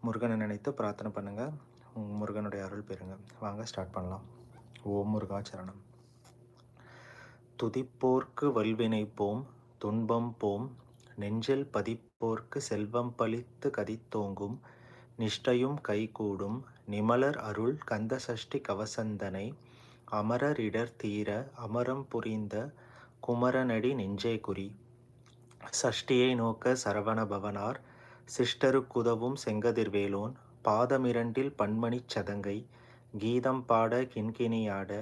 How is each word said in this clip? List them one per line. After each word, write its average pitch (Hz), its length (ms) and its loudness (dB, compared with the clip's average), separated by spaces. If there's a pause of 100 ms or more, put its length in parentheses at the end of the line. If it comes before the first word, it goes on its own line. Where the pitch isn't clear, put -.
முருகனை 113 360 0
நினைத்து 104 360 -2
பிரார்த்தனை 107 380 -2
பண்ணுங்க. 104 400 -6 (420)
உம், 104 220 -6
முருகனுடைய 104 500 -4
அருள் 101 220 -8
பெறுங்க. 92 300 -10 (220)
வாங்க, 104 260 -6
ஸ்டார்ட் 92 260 -8
பண்ணலாம். 92 300 -6 (640)
ஓம் 101 260 0
முருகாச்சரணம். 98 720 -4 (1800)
துதிப்போர்க்கு 127 880 2
வல்வினை 110 640 2
போம், 107 300 0 (320)
துன்பம் 113 600 0
போம், 107 340 0 (440)
நெஞ்சில் 113 580 0
பதிப்போர்க்கு 113 840 -2
செல்வம் 120 580 -2
பளித்து 117 540 -2
கதித்தோங்கும், 104 880 -4 (640)
நிஷ்டையும் 123 600 2
கைகூடும். 104 760 -2 (320)
நிமலர் 120 480 4
அருள் 110 380 0 (100)
கந்த 110 320 -2
சஷ்டி 117 440 -4
கவசந்தனை 104 840 -4 (680)
அமரர் 120 480 2
இடர் 113 360 -2
தீர 104 340 -2 (260)
அமரம் 123 540 -2
புரிந்த 110 460 -2 (680)
குமரனடி 123 720 2
நெஞ்சே 107 440 0
குறி. 95 280 -4 (1040)
சஷ்டியை 127 640 4
நோக்க 113 380 2
சரவண 110 540 0
பவனார் 101 520 -2 (500)
சிஷ்டருக்குதவும் 127 1080 2
செங்கதிர்வேலோன் 107 960 2 (300)
பாதமிரண்டில் 120 920 2
பன்மணிச் 117 500 0
சதங்கை 101 500 -4 (600)
கீதம் 123 480 2
பாட 113 360 6
கிண்கிணியாட 110 880 0 (100)